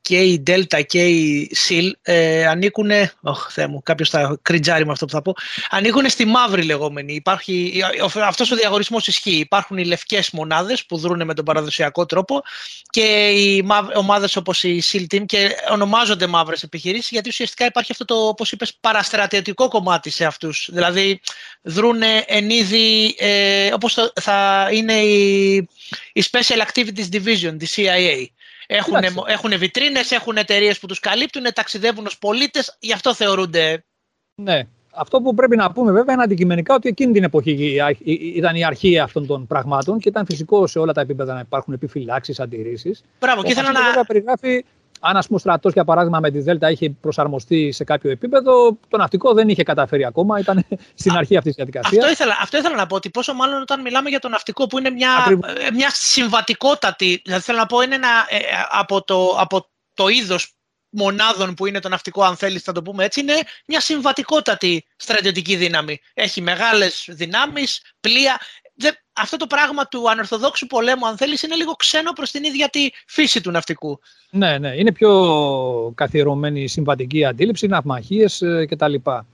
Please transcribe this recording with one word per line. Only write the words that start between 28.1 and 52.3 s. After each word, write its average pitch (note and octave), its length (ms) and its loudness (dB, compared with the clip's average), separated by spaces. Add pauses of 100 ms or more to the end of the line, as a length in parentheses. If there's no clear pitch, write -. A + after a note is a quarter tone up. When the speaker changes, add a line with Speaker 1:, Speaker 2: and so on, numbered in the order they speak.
Speaker 1:
A. B2+ 60 -8 (420)
Έχουνε G3+ 300 0
Speaker 2:
Εντάξει. F#3 180 0
Speaker 1:
μο-, F#3+ 120 -6
έχουνε G#3+ 280 -2
βιτρίνες, B3+ 560 -2
έχουν A#3 260 -2
εταιρείες G#3 420 2
που G3 80 -16
τους F#3 120 -10
καλύπτουνε, A#3 520 -2
ταξιδεύουν G#3+ 540 -4
ως G3 120 -8
πολίτες, B3 600 -4
γι' A3 140 -4
αυτό A3+ 200 0
θεωρούνται. E3+ 720 0 (520)
Speaker 2:
Ναι. F3 320 -2 (260)
Αυτό A#3 280 0
που B3 120 0
πρέπει A#3+ 220 4
να F#3+ 160 2
πούμε, A3+ 200 2
βέβαια, B3+ 220 4
είναι B3 100 2
αντικειμενικά F3+ 520 2
ότι B3 140 0
εκείνη B3 240 2
την G3+ 100 6
εποχή D#3 280 2
η-, C#3+ 520 0
η-, E3 320 -2
ήταν E3 200 0
η E3 100 0
αρχή E3 340 4
αυτών C#3+ 280 -2
των C3+ 200 -4
πραγμάτων C#3+ 520 -2
και G3+ 100 0
ήταν G#3 160 -2
φυσικό E3+ 420 0
σε - 120 -4
όλα D#3+ 140 0
τα D3 80 -2
επίπεδα C3 320 -6
να B2+ 60 -8
υπάρχουν C3+ 340 -6
επιφυλάξεις, B2+ 640 -8
αντιρρήσεις. A#2+ 640 -8 (160)
Speaker 1:
Μπράβο, B3+ 220 0
και - 60 -2
Speaker 2:
Ο - 40 2
Speaker 1:
ήθελα C4+ 160 0
Speaker 2:
Μαρσίνκο, C4 160 2
Speaker 1:
να A#3+ 60 4
Speaker 2:
βέβαια, B3 140 2
περιγράφει, B3 640 0 (380)
αν, F#3 140 2
ας F3+ 80 0
πούμε, G3+ 120 -2
ο - 20 2
στρατός, E3+ 340 0
για F3+ 100 4
παράδειγμα, E3 360 2
με D#3 120 2
τη C#3+ 80 -4
Δέλτα D#3+ 320 2
είχε D#3 180 -2
προσαρμοστεί D3 840 -2
σε C#3 120 -8
κάποιο D3 280 -2
επίπεδο, B3 680 4 (100)
το A3 100 0
ναυτικό G3+ 360 2
δεν G#3+ 160 6
είχε F3+ 140 2
καταφέρει C#3+ 420 0
ακόμα, G3+ 340 0
ήταν F#3+ 260 2 (120)
<laughs> - 220 -20
στην F#3 120 2
Speaker 1:
Α, F3 60 2
Speaker 2:
αρχή E3+ 200 2
αυτής D3 180 0
της C3+ 100 -6
διαδικασίας. C3 380 2
Speaker 1:
αυτό D4+ 80 4
ήθελα, A#3+ 300 0